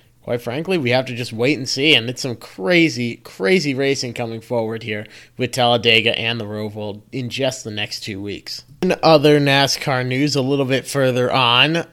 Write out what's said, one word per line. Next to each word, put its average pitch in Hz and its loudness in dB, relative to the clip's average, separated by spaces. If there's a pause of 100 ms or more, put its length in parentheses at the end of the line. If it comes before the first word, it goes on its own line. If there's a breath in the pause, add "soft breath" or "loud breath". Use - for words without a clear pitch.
(240 loud breath)
Quite 120 -4
frankly, 170 -4
we 127 0
have 131 2
to 127 -8
just 117 -8
wait 120 0
and 123 -8
see, 147 4
and 117 2
it's 127 -6
some 123 -4
crazy, 165 0
crazy 185 0
racing 135 -2
coming 113 -6
forward 113 -4
here 107 -8 (300 loud breath)
with 127 -4
Talladega 117 4
and 117 -4
the 107 -8
Roval 104 -8 (100)
in 127 -6
just 127 -4
the 110 -10
next 104 -8
two 98 -8
weeks. - -10 (200)
In 185 0
other 147 6
nascar 139 0
news, 135 0
a 139 0
little 139 0
bit 127 -2
further 127 0
on, 131 2